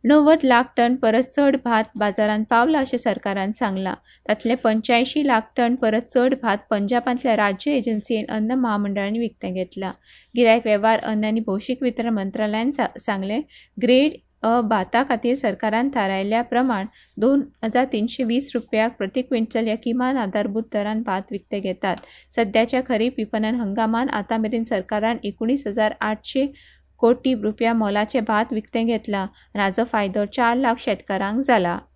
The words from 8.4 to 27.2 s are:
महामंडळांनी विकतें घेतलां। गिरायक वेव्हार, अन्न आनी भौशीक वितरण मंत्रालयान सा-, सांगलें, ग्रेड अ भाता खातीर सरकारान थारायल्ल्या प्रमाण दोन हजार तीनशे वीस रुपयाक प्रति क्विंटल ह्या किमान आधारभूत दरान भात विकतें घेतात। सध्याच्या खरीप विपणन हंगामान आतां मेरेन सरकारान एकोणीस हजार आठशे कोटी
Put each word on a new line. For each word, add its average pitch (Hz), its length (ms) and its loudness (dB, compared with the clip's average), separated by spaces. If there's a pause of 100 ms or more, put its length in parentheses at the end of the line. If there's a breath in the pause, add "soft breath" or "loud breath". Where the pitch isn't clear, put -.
महामंडळांनी 208 680 -2
विकतें 196 360 -6
घेतलां। 185 380 -6 (440 soft breath)
गिरायक 233 300 4
वेव्हार, 214 340 2
अन्न 214 240 -2
आनी 220 160 0
भौशीक 226 420 -4
वितरण 233 260 -2
मंत्रालयान 214 600 -2
सा-, 269 280 -4
सांगलें, 202 420 -4 (420 soft breath)
ग्रेड 254 300 4 (300)
अ 233 180 2
भाता 220 480 0
खातीर 240 260 0
सरकारान 226 600 0
थारायल्ल्या 202 480 0
प्रमाण 233 440 0 (300 soft breath)
दोन 269 240 2 (240)
हजार 226 280 2
तीनशे 233 320 -2
वीस 240 300 -2
रुपयाक 226 440 -2
प्रति 208 240 -4
क्विंटल 226 420 -2
ह्या 220 120 -2
किमान 247 400 -2
आधारभूत 208 460 -2 (100)
दरान 214 300 -2
भात 196 280 -4
विकतें 202 300 -6
घेतात। 190 360 -4 (400 loud breath)
सध्याच्या 233 520 2
खरीप 240 300 0
विपणन 214 360 -2
हंगामान 226 540 -2
आतां 220 320 -4
मेरेन 226 240 -2
सरकारान 214 600 -2
एकोणीस 226 420 -2
हजार 214 340 0
आठशे 214 460 -2 (520 soft breath)
कोटी 247 360 2